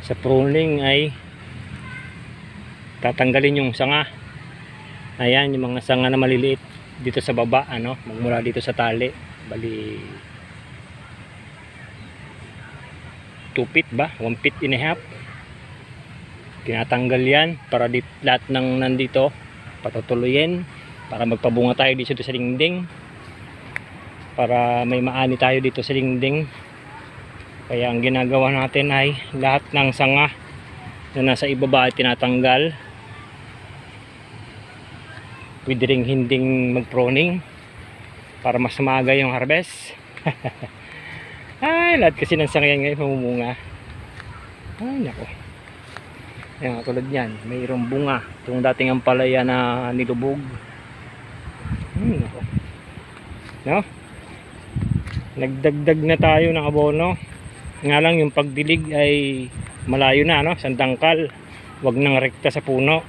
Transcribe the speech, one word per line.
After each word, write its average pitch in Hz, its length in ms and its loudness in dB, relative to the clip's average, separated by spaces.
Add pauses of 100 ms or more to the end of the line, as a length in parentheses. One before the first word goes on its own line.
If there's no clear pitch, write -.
Sa - 120 -4
pruning 143 640 4
ay 139 320 4 (1900)
tatanggalin 135 560 4
yung 127 100 0
sanga. 143 340 2 (1160)
Ayan, 135 340 4
yung 127 160 -2
mga 123 140 -6
sanga 127 260 4
na 131 60 4
maliliit 131 420 2 (400)
dito 127 240 -4
sa 123 140 0
baba, 120 340 4
ano, 120 320 -4
magmula 117 380 -2
dito 120 180 -2
sa - 160 -4
tali. 117 380 0 (320)
Bali, 110 560 -8 (3500)
two 123 160 0
feet 165 240 2
ba? 151 240 0
One 117 160 -4
feet 139 240 -2
and 135 160 0
a 120 40 -2
half. 156 200 -2 (1700)
Tinatanggal 123 560 2
yan 147 260 6 (220)
para 120 160 2
di, 120 160 0 (160)
lahat 131 320 2
ng 131 320 2
nandito 131 480 2 (480)
patutuloyin 131 880 0 (400)
para 113 160 -4
magpabunga 120 560 2
tayo 131 160 4
dito 127 240 -4
sa 127 160 -6
dingding. 139 480 0 (1500)
Para 120 480 2
may 123 160 0
maani 127 400 0
tayo 131 240 4
dito 131 160 0
sa 135 160 -2
dingding. 135 480 0 (1300)
Kaya 120 180 0
ang 120 140 0
ginagawa 131 480 4
natin 139 400 2
ay 139 240 2 (160)
lahat 135 400 2
ng 139 240 4
sanga 139 320 4 (880)
na 135 80 0
nasa 131 240 2
ibaba 131 400 4
ay 123 80 0
tinatanggal. 127 800 4 (3000)
Pwede 127 240 2
ring 127 160 4
hinding 127 720 2
mag-pruning 131 640 2 (1040)
para 123 160 2
mas 123 160 -2
maaga 131 400 2
yung 131 160 2
harvest. 143 640 -2 (240)
<laughs> - 640 -8 (800)
Ay, 339 320 4
lahat 170 220 6
kasi 160 180 2
ng 151 140 2
sanga 147 180 6
yan 139 140 4
ngayon 147 180 0
mamumunga. 123 500 0 (1300)
Ay, 254 240 -2
nako. - 180 -8 (1300)
Ayan, 120 240 -4
tulad 127 240 -4
yan, 127 240 -2 (160)
mayroong 123 400 -4
bunga. 135 340 0 (220)
Itong 127 160 -4
dating 127 340 2
ampalaya 127 480 4
na 123 540 2
nilubog. 127 420 0 (1600)
Ay, 220 220 0
nako. - 220 -4 (1200)
No? 165 140 4 (1600)
Nagdagdag 147 640 2
na 160 160 4
tayo 160 320 6
ng 156 160 0
abono. 151 500 2 (640)
Nga 143 220 4
lang 165 160 6
yung 151 160 2
pagdilig 151 560 2
ay 147 220 4 (760)
malayo 135 400 6
na, 151 160 6
no? 165 160 0
Sandangkal. 135 720 2 (480)
Wag 127 160 2
nang 139 240 4
rekta 131 320 0
sa 143 100 -4
puno. 139 480 2